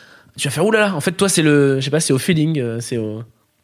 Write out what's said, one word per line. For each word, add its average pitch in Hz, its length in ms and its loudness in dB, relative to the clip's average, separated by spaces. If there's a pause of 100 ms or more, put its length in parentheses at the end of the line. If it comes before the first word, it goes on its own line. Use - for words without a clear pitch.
(360)
tu - 120 -4
vas 135 40 -6
faire, « 160 140 0
Ouh 220 60 2
là 220 80 4
là », 202 160 0
en 143 40 -4
fait, 185 120 -2
toi, 196 160 0
c'est 170 140 0
le, 143 360 4
je 131 60 -4
sais 139 60 -6
pas, 151 100 0
c'est 156 120 0
au 131 60 2
feeling, 156 400 0
euh, 117 220 -4
c'est 117 160 -8
au 107 260 -6 (420)